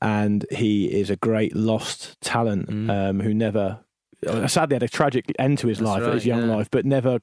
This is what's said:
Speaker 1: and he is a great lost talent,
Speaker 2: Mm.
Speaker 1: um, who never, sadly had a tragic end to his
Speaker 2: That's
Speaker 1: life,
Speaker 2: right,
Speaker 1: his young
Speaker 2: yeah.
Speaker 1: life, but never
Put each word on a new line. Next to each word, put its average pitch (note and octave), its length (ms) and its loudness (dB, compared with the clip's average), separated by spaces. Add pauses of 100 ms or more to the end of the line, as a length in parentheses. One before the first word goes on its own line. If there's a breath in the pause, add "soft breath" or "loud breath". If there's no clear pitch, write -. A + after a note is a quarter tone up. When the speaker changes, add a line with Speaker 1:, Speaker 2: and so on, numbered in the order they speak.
Speaker 1:
and G#2 480 0
he G#2 360 2
is G2+ 260 0
a G2 40 0
great A2 400 0
lost - 640 -2
talent, A2 500 -2
Speaker 2:
Mm. G#2+ 180 -2
Speaker 1:
um, G2 300 0
who G#2+ 160 0
never, G#2+ 460 0 (680)
sadly D#3 260 0
had A#2+ 80 0
a B2 80 0
tragic C3+ 360 0 (120)
end C3+ 220 2
to B2+ 80 0
his G#2+ 100 0
Speaker 2:
That's A2 100 0
Speaker 1:
life, G2 140 0
Speaker 2:
right, A#2 140 0
Speaker 1:
his A#2 100 -2
young A#2 240 2
Speaker 2:
yeah. A2 60 2
Speaker 1:
life, G#2+ 160 -2
but C3 160 2
never B2+ 360 2